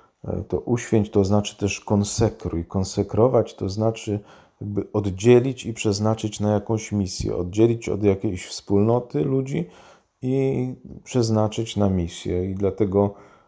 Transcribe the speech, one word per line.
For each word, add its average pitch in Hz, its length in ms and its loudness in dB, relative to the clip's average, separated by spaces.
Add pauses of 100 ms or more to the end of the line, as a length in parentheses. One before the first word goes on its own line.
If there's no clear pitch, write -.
(280)
E, 92 200 -4
to - 120 -2
uświęć 117 500 0
to 101 140 4
znaczy 104 340 0
też 98 220 -2
konsekruj. 101 840 -2
Konsekrować 104 920 0
to 98 140 -6
znaczy 107 500 -2 (420)
jakby 104 320 -6
oddzielić 113 720 4
i 110 80 -6
przeznaczyć 107 680 -2
na 104 140 2
jakąś 104 380 -2
misję, 104 440 -2
oddzielić 107 540 0
od 101 140 -2
jakiejś 95 440 0
wspólnoty 117 760 0
ludzi 139 420 -2 (560)
i 131 460 0 (360)
przeznaczyć 110 760 0
na 104 120 4
misję. 90 600 -2
I 95 40 -6
dlatego 98 580 2 (340)